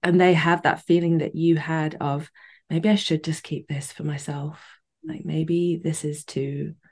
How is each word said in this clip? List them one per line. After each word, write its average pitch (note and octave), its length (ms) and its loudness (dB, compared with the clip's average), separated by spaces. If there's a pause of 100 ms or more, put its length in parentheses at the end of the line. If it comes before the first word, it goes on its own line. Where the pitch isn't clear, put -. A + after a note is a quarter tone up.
And F3+ 180 4
they F3+ 140 8
have E3+ 280 2
that - 200 0
feeling E3+ 360 4
that - 160 -4
you E3 220 4
had D#3 440 -2
of, D3 300 -4 (380)
"Maybe E3 200 0
I G#3+ 80 6
should D#3+ 280 0
just D#3+ 180 -4
keep - 260 -8
this C#3+ 240 -6
for - 100 -14
myself. D3 760 -8 (260)
Like, D#4 200 -10
maybe E3+ 580 -2
this D#3+ 220 -4
is D3+ 200 -6
too C#3+ 500 -6 (180)